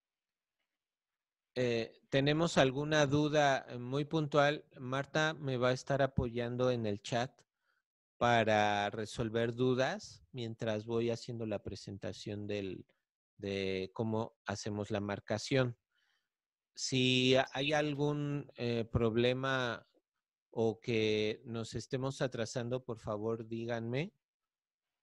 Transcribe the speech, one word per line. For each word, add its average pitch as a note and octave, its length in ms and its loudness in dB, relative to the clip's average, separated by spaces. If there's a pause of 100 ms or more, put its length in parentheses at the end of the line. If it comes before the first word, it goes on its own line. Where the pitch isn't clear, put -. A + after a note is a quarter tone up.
(1500)
Eh, A#2+ 560 0
tenemos D3+ 480 4
alguna D3 480 4
duda D3 600 2 (120)
muy B2+ 260 -4
puntual, D3 600 2 (160)
Marta C#3 540 -2
me C3+ 240 -4
va B2 100 4
a B2+ 60 4
estar C3+ 280 0
apoyando B2 680 0
en A#2 140 0
el G2+ 140 -2
chat B2 400 -4 (760)
para G#2 720 4
resolver A2+ 640 -2
dudas B2+ 680 0 (100)
mientras A2+ 540 -4
voy A#2 240 0
haciendo A#2 340 -6
la G2+ 180 -4
presentación G2+ 840 -10
del, G2 400 -6 (500)
de F#2+ 580 -4
cómo A2 520 -4
hacemos G#2 440 -6
la G#2 100 -2
marcación. A2 760 -2 (1000)
Si B2+ 600 4 (180)
hay C#3+ 200 -2
algún, D3 840 -2
eh, A#2+ 280 -2
problema A#2+ 1000 0 (640)
o A2+ 300 0
que G#2+ 640 0
nos A2+ 300 -8
estemos C3 480 -4
atrasando, A#2+ 640 -4
por A2 160 -10
favor, A2 480 -4
díganme A#2 680 -4 (880)